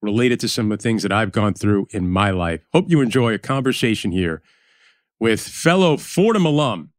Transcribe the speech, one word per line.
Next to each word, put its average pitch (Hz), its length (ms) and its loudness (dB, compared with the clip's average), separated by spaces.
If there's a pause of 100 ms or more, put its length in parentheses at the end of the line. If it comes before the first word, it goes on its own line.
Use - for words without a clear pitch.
related 120 380 0
to 117 80 -6
some 107 240 -2
of 104 60 -4
the - 40 -10
things 113 220 -2
that 98 80 -2
I've 104 220 0
gone 104 200 0
through 104 360 0
in 90 200 -4
my 95 200 2
life. 85 420 -4
Hope 190 180 2
you 160 120 4
enjoy 117 320 2
a 104 40 -4
conversation 120 760 -2
here 85 280 -2 (800)
with 113 220 0
fellow 170 560 2
Fordham 208 480 0
alum 139 540 -2